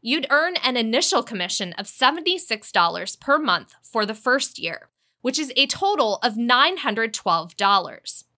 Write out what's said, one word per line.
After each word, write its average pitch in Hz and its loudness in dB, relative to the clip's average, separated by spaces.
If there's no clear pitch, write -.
You'd 269 0
earn 320 2
an 247 0
initial 233 2
commission 185 -4
of 202 -10
seventy-six 311 0
dollars 175 0
per 285 2
month 196 -2
for 214 -2
the 208 -6
first 262 0
year, - -10
which 269 -2
is 277 -2
a 269 4
total 285 0
of 226 0
nine 247 2
hundred 226 -2
twelve 165 -2
dollars. 190 -2